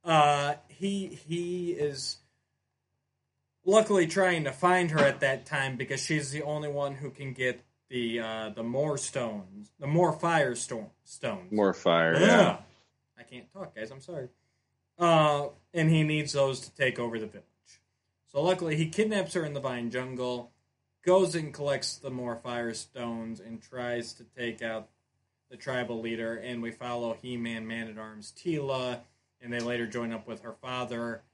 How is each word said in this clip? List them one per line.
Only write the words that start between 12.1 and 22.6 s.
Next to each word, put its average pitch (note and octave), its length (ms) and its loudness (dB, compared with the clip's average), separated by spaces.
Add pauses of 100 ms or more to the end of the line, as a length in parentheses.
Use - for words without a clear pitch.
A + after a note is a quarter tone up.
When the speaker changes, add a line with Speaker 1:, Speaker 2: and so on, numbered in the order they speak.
Speaker 1:
Ugh. D#2+ 60 6
Speaker 2:
yeah. - 360 6 (640)
Speaker 1:
I A#2+ 40 -20
can't B2 280 -18
talk, F#3+ 240 -14
guys. A2 160 -10
I'm C3+ 100 -16
sorry. C#3 280 -10 (720)
Uh, D3+ 480 6 (260)
and D#3+ 160 4
he D#3+ 140 6
needs D3+ 300 0
those C3+ 280 2
to - 140 -18
take B2+ 240 2
over A#2 200 -4
the G#2+ 60 -6
village. G#2 200 -16 (840)
So C#3+ 120 -2
luckily, F3 320 2
he D#3+ 120 2
kidnaps G#3 460 0
her E3+ 100 0
in D3 100 -6
the C#3+ 60 -6
Vine B2 300 -4
Jungle, B2 640 -6 (520)
goes F3+ 320 6
and D3+ 180 -4
collects C#3+ 440 -4
the C#3 140 -12
more B2 240 -6
fire A#2+ 380 -6